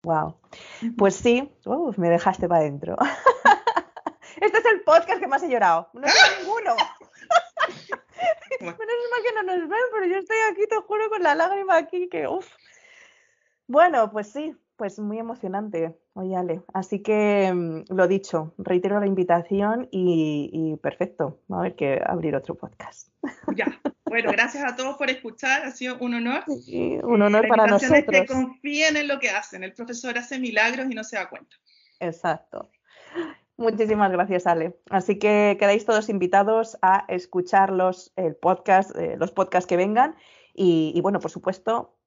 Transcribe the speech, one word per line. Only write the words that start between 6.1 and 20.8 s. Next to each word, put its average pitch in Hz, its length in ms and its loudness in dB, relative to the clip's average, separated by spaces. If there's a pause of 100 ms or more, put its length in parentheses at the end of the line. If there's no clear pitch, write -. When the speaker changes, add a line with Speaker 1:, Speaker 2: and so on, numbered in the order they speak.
Speaker 2:
<laughs> 381 60 -10
Speaker 1:
ninguno. 392 340 -2
<laughs> - 100 0 (1800)
Speaker 2:
Bueno. 339 160 -10
Speaker 1:
Menos 440 180 -6 (160)
mal 480 120 -2
que 466 120 -2
no 427 80 -4
nos 359 260 -4
ven, 415 100 -2 (140)
pero 403 120 -2
yo 359 120 -2
estoy 392 180 -4 (160)
aquí, 381 180 -6
te - 80 -2
juro, 427 320 -4
con 415 140 -4
la 294 120 2
lágrima 370 420 0
aquí, 359 320 -4
que 302 180 -6
uf. 381 180 -6 (1200)
Bueno, 262 440 4
pues 208 200 -6
sí, 302 240 -10 (200)
pues 202 240 -8
muy 208 200 -6
emocionante, 208 760 -6 (160)
oye, 185 220 -6
Ale. 180 260 -4 (120)
Así 190 280 -4
que, 208 520 2
mm, 170 420 -4
lo 180 140 4
dicho, 175 480 -2
reitero 190 420 -2
la 202 80 -2
invitación 196 840 0
y, 160 600 0
y 156 260 -4
perfecto, - 600 -6 (100)